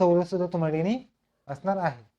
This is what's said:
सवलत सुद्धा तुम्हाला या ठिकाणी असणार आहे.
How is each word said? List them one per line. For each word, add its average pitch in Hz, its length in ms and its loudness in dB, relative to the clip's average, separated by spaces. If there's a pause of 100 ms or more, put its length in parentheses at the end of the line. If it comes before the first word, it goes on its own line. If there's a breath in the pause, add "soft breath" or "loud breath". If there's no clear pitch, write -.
सवलत 180 240 4
सुद्धा 180 220 -2
तुम्हाला 165 300 -2
या 160 60 0
ठिकाणी 233 220 -2 (440)
असणार 185 280 -4
आहे. 139 260 -4 (160)